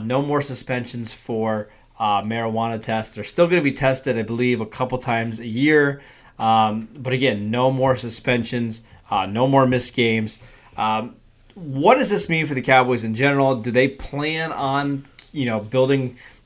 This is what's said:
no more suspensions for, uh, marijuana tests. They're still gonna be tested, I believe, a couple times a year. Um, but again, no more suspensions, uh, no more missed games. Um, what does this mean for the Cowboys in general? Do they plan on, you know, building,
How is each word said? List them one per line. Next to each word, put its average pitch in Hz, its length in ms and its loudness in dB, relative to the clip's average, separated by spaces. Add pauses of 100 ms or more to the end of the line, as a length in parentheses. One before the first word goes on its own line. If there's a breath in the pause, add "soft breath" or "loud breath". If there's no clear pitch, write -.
no 127 200 0
more 143 180 -2
suspensions 123 760 -8
for, 110 540 -4 (320 soft breath)
uh, 104 220 2
marijuana 113 600 -4
tests. 113 320 -4
They're 104 80 -8
still 175 240 2
gonna 170 160 2
be 139 80 2
tested, 135 480 0
I 113 40 0
believe, 117 380 0
a 107 60 -6
couple 123 320 -4
times 113 400 -4
a 117 80 -12
year. 139 560 2 (380 loud breath)
Um, 110 560 2
but 127 160 -6
again, 117 360 0
no 127 220 2
more 131 240 2
suspensions, 117 880 -4 (260 soft breath)
uh, 95 180 0
no 113 200 0
more 135 220 6
missed 127 260 -2
games. 113 440 0 (380 loud breath)
Um, 110 380 -2 (400)
what 160 420 2
does 240 140 0
this 190 180 0
mean 160 180 0
for 143 80 -6
the 127 80 -2
Cowboys 127 420 4
in 113 100 -4
general? 135 400 2
Do 117 160 -4
they 127 160 4
plan 156 640 -6
on, 139 560 -4 (240)
you 139 160 -4
know, 113 140 -2
building, 131 560 0 (300 loud breath)